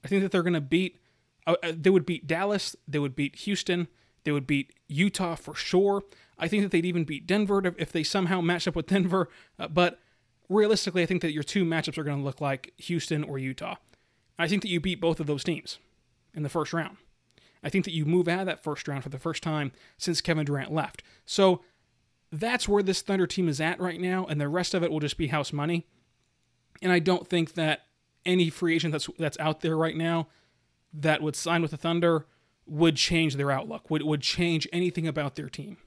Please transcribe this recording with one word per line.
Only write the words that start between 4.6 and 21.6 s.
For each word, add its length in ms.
Utah 480
for 200
sure. 480
I 120
think 160
that 80
they'd 140
even 180
beat 240
Denver 360
if, 140
if 140
they 100
somehow 380
match 260
up 80
with 120
Denver. 420
Uh, 120
but 320
realistically, 520
I 60
think 160
that 100
your 120
two 200
matchups 320
are 60
gonna 220
look 160
like 380
Houston 440
or 160
Utah. 380
I 120
think 140
that 60
you 120
beat 200
both 200
of 80
those 160
teams 340
in 80
the 60
first 240
round. 240
I 60
think 160
that 100
you 100
move 220
out 140
of 60
that 180
first 240
round 160
for 60
the 80
first 260
time 260
since 240
Kevin 240
Durant 280
left. 320
So 380